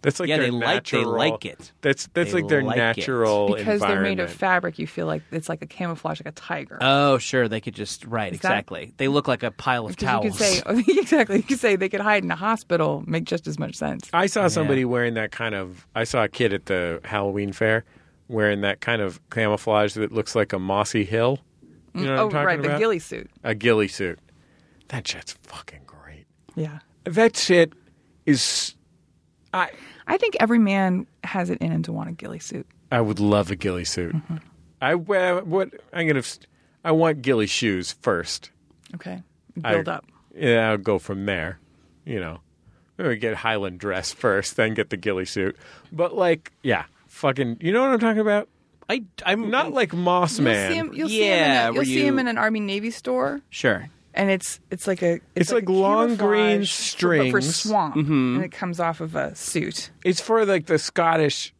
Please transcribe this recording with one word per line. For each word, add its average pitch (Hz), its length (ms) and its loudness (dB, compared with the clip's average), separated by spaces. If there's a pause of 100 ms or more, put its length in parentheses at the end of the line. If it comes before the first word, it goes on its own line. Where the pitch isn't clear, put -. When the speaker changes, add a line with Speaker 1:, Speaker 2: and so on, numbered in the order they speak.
Speaker 1:
That's 139 160 0
like 175 100 -2
Speaker 2:
Yeah, 156 80 2
Speaker 1:
their 135 80 2
Speaker 2:
they 123 60 0
like, 123 340 0
they - 140 -2
Speaker 1:
natural, 117 180 0
Speaker 2:
like 113 280 0
it. - 260 -14 (100)
Speaker 1:
that's, 139 320 0
that's 170 180 0
Speaker 2:
They 180 100 0
Speaker 1:
like - 80 -6
their 143 120 4
Speaker 2:
like 120 160 0
it. - 20 2
Speaker 1:
natural 110 760 2
Speaker 3:
Because 202 260 0
they're - 180 2
made 190 200 0
of 175 100 -4
Speaker 1:
environment. - 0 - (100)
Speaker 3:
fabric, 180 400 0
you 160 60 -4
feel 160 220 -6
like 156 240 -4
it's 160 180 -6
like 160 140 -6
a - 20 -14
camouflage, 160 540 -8
like 156 80 -14
a 156 60 -12
tiger. - 480 -12
Speaker 2:
Oh, 139 360 4
sure. 120 300 0
They 110 120 -2
could 107 140 -10
just, - 320 -10
right, 110 260 -4
Speaker 3:
Is 156 100 -8
that 185 100 -2
Speaker 2:
exactly. 92 460 -6
They 135 100 0
look 139 200 2
like 123 140 0
a 120 80 -2
pile 120 380 -2
of 180 100 -8
Speaker 3:
Because 131 100 -2
Speaker 2:
towels. 117 180 2
Speaker 3:
you - 60 0
could 208 540 2
say, 381 80 6
<laughs> 381 80 6
exactly. 240 360 4
You 214 60 2
could 269 160 -2
say 208 160 4
they 190 140 -2
could 202 100 -4
hide 202 240 2
in 175 60 -4
a 165 60 -2
hospital, 170 720 0
make 165 180 -2
just 170 220 -4
as 151 100 -8
much 147 180 -6
sense. 147 380 -8
Speaker 1:
I 185 140 2
saw 202 160 0
Speaker 2:
Yeah. 180 60 4
Speaker 1:
somebody 143 360 2
wearing 120 300 0
that 110 160 -4
kind 113 240 -4
of, 90 400 -10
I 113 80 0
saw 117 200 0
a 101 60 0
kid 113 240 0
at 95 140 -6
the 87 360 -2
Halloween 101 480 -2
fair 110 320 0 (440)
wearing 104 340 0
that 101 200 -2
kind 117 200 -2
of 92 180 -6 (120)
camouflage 107 640 2
that 107 160 -4
looks 110 240 -4
like 104 180 0
a 95 60 -4
mossy 101 460 0
hill. 117 340 0 (560)
You 170 100 -4
know 135 40 -2
Speaker 3:
Mm, - 20 0
Speaker 1:
what 131 80 0
Speaker 3:
oh, - 60 2
Speaker 1:
I'm 214 60 -2
talking 147 140 0
Speaker 3:
right, 170 140 0
Speaker 1:
about? 143 140 -2
Speaker 3:
the 147 60 -2
ghillie 214 200 0
suit. - 320 -12 (120)
Speaker 1:
A 113 120 -2
ghillie 107 320 4
suit. 90 320 -6 (680)
That 127 180 -8
shit's - 340 -10
fucking - 460 -20
great. - 400 -20 (280)
Speaker 3:
Yeah. 156 240 -8 (260)
Speaker 1:
That 220 300 4
shit 170 380 4 (540)
is, - 480 0 (760)
I 185 200 0 (380)
Speaker 3:
I 320 80 2
think 427 220 0
every 226 200 4
man 196 460 2 (200)
has 180 240 -4
it 170 80 -4
in 165 120 -2
him 160 140 -2
to 165 80 -6
want 165 160 -6
a 170 60 -10
ghillie - 260 -14
suit. - 260 -12 (280)
Speaker 1:
I 120 80 4
would 107 180 0
love 104 320 4
a 95 60 -4
ghillie 90 260 -4
suit. 85 320 -4
Speaker 3:
Mm-hmm. 156 220 -6 (440)
Speaker 1:
I, 143 140 0
well, 180 460 0
what, 185 280 -2 (220)
I'm 170 160 -2
gonna, 143 120 4
s-, - 200 -10 (460)
I 165 60 2
want 160 300 2
ghillie 117 260 2
shoes 95 440 -2 (100)
first. - 500 -4 (440)
Speaker 3:
Okay. 180 260 -12 (440)
Speaker 1:
I 110 80 2
Speaker 3:
Build 156 160 0
up. 160 160 -8 (280)
Speaker 1:
Yeah, 117 380 2
I'll 107 60 2
go 98 200 0
from 98 280 -6
there. 92 340 -4 (460)
You 107 160 -6
know, 85 180 -10 (580)
maybe 135 200 -2
get 110 180 -2
Highland 98 440 -2
dress 92 340 -4
first, 101 420 0
then 110 200 0
get 107 160 -2
the 104 60 -4
ghillie 92 280 -2
suit. 98 320 -2 (340)
But, 170 240 -2
like, 175 380 0 (100)
yeah, 110 220 0 (220)
fucking, 127 520 -2
you 165 140 -2
know 240 80 4
what 269 100 2
I'm 233 80 2
talking 220 220 2
about? 208 260 0 (420)
Speaker 2:
I, 233 140 -2 (220)
I'm 208 240 0
Speaker 1:
Not 294 240 0
like 226 200 0
Moss 175 440 2
Speaker 3:
You'll 143 80 4
Speaker 1:
Man. 101 260 4
Speaker 3:
see 95 60 0
him, - 160 -4
you'll 311 160 -4
see 214 140 2
him 208 40 4
Speaker 2:
Yeah, 180 160 4
Speaker 3:
in 147 80 4
a, 123 220 4
you'll - 80 0
Speaker 2:
were 139 40 2
Speaker 3:
see 269 220 2
him 277 60 2
Speaker 2:
you 269 80 2
Speaker 3:
in 247 80 -2
an 226 80 -2
Army 220 240 0
Navy 208 300 -4
store. 262 580 -2
Speaker 2:
Sure. 117 400 0 (240)
Speaker 3:
And 196 180 2
it's, - 280 -4 (120)
it's 185 160 -6
like 180 160 -2
a, 170 100 4
it's 170 80 -4 (140)
Speaker 1:
It's 175 160 0
Speaker 3:
like 220 160 0
Speaker 1:
like - 20 -2
Speaker 3:
a 190 100 4
Speaker 1:
long 220 360 4
green 208 500 4
Speaker 3:
camouflage, - 380 -4
but 151 260 4
for 123 120 2
Speaker 1:
strings. 151 140 -2
Speaker 3:
swamp, 196 400 0
Speaker 2:
Mm-hmm. 139 420 2
Speaker 3:
and 165 80 0
it - 60 -10
comes 175 280 -6
off 165 200 -2
of 160 160 -8
a 147 200 -4
suit. - 560 -6 (120)
Speaker 1:
It's 185 160 2
for, 226 240 2
like, 190 220 0
the 156 140 2
Scottish. 165 800 0